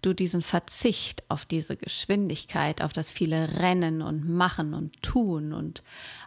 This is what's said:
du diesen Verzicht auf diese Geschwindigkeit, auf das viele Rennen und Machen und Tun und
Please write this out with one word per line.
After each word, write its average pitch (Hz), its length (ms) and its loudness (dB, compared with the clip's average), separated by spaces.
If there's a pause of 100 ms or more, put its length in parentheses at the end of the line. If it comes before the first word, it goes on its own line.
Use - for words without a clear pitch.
du 185 120 2
diesen 180 300 2
Verzicht - 840 0
auf - 160 -2
diese 160 320 -2
Geschwindigkeit, 160 1040 0
auf 151 100 0
das 156 180 -4
viele 160 480 0
Rennen 175 420 4
und 156 280 -2
Machen 170 460 2
und 160 280 -6
Tun 165 500 0
und 156 300 -8 (440)